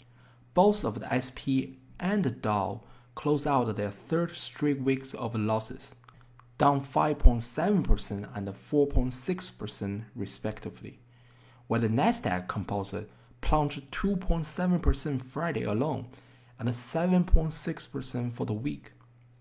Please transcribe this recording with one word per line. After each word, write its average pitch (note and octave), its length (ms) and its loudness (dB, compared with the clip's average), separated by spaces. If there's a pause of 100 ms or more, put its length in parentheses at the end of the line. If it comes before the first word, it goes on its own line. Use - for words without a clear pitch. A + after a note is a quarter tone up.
(540)
Both G3+ 280 4
of G#2+ 160 -2
the - 140 -6
S B2+ 220 0
P C3 420 -2 (240)
and F#3+ 240 0
the C3 60 2
Dow G#2 500 -2 (340)
closed C#3+ 320 0
out A#2+ 300 2
their G#2 140 -2
third E3 400 -2
straight - 500 -2
weeks C3 320 -2
of A#2 220 -6
losses, A2 600 -2 (640)
down C#3 240 4
five D3+ 380 0
point A#2+ 240 10
seven F3 400 0
percent G#2 420 2 (100)
and G2 220 -6
four C#3+ 300 2
point B2+ 260 2
six - 380 -4
percent G#2 540 -8 (100)
respectively, - 840 -8 (640)
while A#2 160 0
the A2+ 80 2
Nasdaq A2 580 0
Composite G2 640 -4 (320)
plunged D3+ 500 0
two G3 240 -2
point E3 300 0
seven F3+ 340 0
percent D3 400 0
Friday D#3 440 -4
alone A2+ 440 -2 (500)
and A#2+ 160 -2
seven F3+ 500 2
point D#3+ 280 8
six - 340 -4
percent A#2+ 480 -4
for B2 120 -4
the A2 80 -2
week. B2 380 -6 (480)